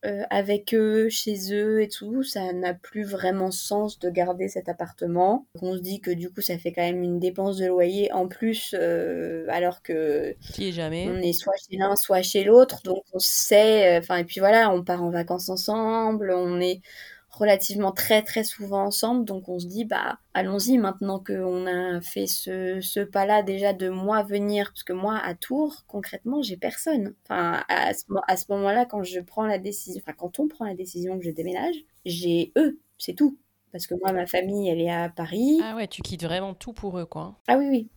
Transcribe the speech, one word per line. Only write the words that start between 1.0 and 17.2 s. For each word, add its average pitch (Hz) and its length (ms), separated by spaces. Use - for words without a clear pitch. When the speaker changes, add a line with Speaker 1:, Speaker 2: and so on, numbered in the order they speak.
Speaker 1:
chez 202 440
eux 214 280
et 208 60
tout, 220 360
ça 190 280
n'a 180 220
plus 208 300
vraiment 190 480
sens 208 480
de 180 100
garder 180 380
cet 185 200
appartement. 175 880
Donc 170 80
on 185 140
se 185 40
dit 190 200
que - 100
du 175 200
coup, 190 100
ça 175 180
fait 170 140
quand 175 100
même 175 220
une 175 160
dépense 190 380
de 190 80
loyer 185 460
en 185 140
plus, 220 520
euh, 170 720
alors 180 340
que 156 520
Speaker 2:
Qui 196 140
est 180 40
jamais. 165 360
Speaker 1:
on 180 120
est 175 120
soit 190 220
chez 190 60
l'un, 196 180
soit 190 280
chez 190 200
l'autre. 240 420
Donc 185 180
on 185 80
sait, 208 800
euh, 170 40
'fin, 180 140
et 175 80
puis 175 160
voilà, 214 340
on 180 80
part 175 220
en 170 60
vacances 175 380
ensemble, 220 840
on 180 280
est 180 200